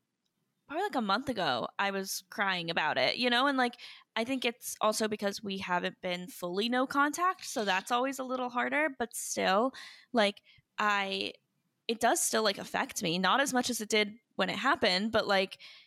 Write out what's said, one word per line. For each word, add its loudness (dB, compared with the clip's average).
probably, -2
like, -2
a 0
month 0
ago, 0
I 0
was -4
crying -2
about 0
it, 2
you 0
know? 4
And, 2
like, 2
I 0
think -2
it's -6
also 2
because -4
we -6
haven't -2
been -6
fully -4
no 2
contact. 0
So -4
that's 0
always 0
a -6
little -4
harder, 0
but -4
still, 2
like, 2
I, 0
it -2
does 4
still, 2
like, 2
affect -4
me, 0
not 4
as 0
much 2
as -4
it -8
did 2
when 2
it -4
happened, 2
but, 2
like, 2